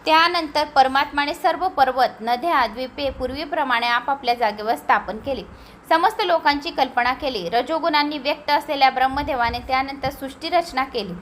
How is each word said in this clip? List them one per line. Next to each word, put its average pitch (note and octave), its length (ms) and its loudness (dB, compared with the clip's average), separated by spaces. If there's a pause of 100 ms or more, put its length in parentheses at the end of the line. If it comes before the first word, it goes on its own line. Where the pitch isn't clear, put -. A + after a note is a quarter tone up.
त्यानंतर D#4+ 580 2
परमात्म्याने C#4+ 680 2
सर्व E4+ 340 0
पर्वत, C4 540 2
नद्या, B3 460 0
द्वीपे B3+ 420 -6
पूर्वीप्रमाणे C4 760 -2
आपापल्या B3 460 0
जागेवर G#3+ 420 0
स्थापन A3 420 0
केले. A#3+ 240 -6 (480)
समस्त F4+ 360 2
लोकांची D#4 460 2
कल्पना B3+ 420 0
केली. A#3+ 360 -4
रजोगुणांनी D4 680 0
व्यक्त C#4 320 -4
असलेल्या C#4+ 400 2
ब्रह्मदेवाने C4 680 0
त्यानंतर C4+ 500 -4
सृष्टी C4+ 400 -10
रचना E4+ 340 0
केली. G#3+ 380 -6